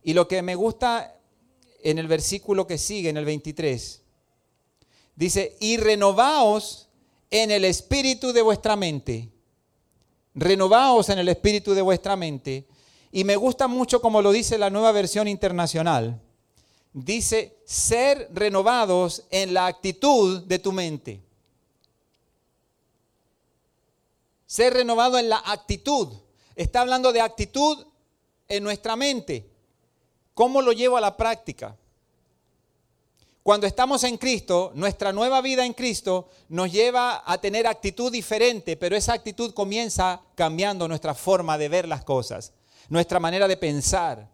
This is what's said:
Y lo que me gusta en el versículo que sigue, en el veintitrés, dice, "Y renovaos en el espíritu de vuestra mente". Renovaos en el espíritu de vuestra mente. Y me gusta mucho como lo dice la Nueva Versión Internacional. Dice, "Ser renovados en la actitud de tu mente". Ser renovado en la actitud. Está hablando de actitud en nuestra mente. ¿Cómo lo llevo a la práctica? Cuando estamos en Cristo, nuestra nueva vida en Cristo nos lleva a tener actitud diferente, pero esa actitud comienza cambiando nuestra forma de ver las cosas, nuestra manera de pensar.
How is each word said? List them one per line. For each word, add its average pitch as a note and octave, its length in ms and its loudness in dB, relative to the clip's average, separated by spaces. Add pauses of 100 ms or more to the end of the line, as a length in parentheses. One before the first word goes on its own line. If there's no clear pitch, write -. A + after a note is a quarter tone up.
Y D#3 100 -2
lo E3+ 140 4
que F#3 160 -2
me F3+ 100 -6
gusta A3+ 640 -2 (640)
en D#3 160 -2
el D#3+ 100 -6
versículo F#3+ 600 -2
que E3+ 100 -6
sigue, F#3 320 -4
en D3+ 80 -4
el D3+ 80 -6
veintitrés, D3+ 800 -6 (1120)
dice, F3 440 -2
"Y A3 180 0
renovaos G#3+ 1120 2 (420)
en A3 180 2
el G3+ 160 2
espíritu C4 640 0
de A#3 120 4
vuestra G#3+ 320 2
mente". C3+ 560 -6 (1040)
Renovaos G3 760 4
en G3 80 2
el F3+ 120 0
espíritu G3+ 440 0
de F#3+ 80 2
vuestra F#3+ 340 2
mente. C#3 520 -8 (440)
Y F#3 120 -2
me G3+ 120 2
gusta B3 320 0
mucho B3 360 0
como G#3+ 180 4
lo G3+ 100 4
dice A3 280 0
la G3+ 100 0
Nueva A3 220 2
Versión G#3 360 0
Internacional. E3 920 -2 (720)
Dice, G#3 720 -4
"Ser C4 680 0
renovados G3 1000 0
en F#3 240 -2
la F#3 100 2
actitud F#3+ 760 2
de F#3 160 -2
tu F#3+ 120 -4
mente". D3+ 520 -8 (3250)
Ser B3 280 2
renovado B3 440 2
en A#3 120 0
la G#3+ 160 0
actitud. G3+ 640 -4 (460)
Está G3+ 260 0
hablando B3+ 300 2
de A#3 100 2
actitud C#4+ 680 -2 (600)
en G3+ 160 -4
nuestra G#3 320 -4
mente. A#3+ 540 -4 (840)
¿Cómo C4 280 2
lo B3 120 2
llevo B3 240 2
a A3+ 40 2
la G3+ 140 0
práctica? D3 600 -6 (1600)
Cuando G#3 260 2
estamos B3+ 360 0
en A#3+ 140 -2
Cristo, F#3+ 580 -2
nuestra G3 380 -4
nueva B3+ 260 0
vida B3+ 260 0
en A#3+ 60 -6
Cristo F#3+ 580 -4 (200)
nos F3 220 -4
lleva A#3+ 540 0
a F3+ 140 -2
tener A3 280 -2
actitud A3+ 440 -4
diferente, A3 640 -2
pero F3+ 220 -2
esa A#3 160 -2
actitud A3+ 400 -8
comienza G3 680 -4 (140)
cambiando F3 540 -2
nuestra D#3 240 -6
forma F3 440 0
de D3 120 -2
ver E3+ 180 0
las D3+ 160 -6
cosas, - 480 -4 (380)
nuestra E3+ 320 0
manera F3+ 260 0
de F#3+ 80 2
pensar. D3 800 -4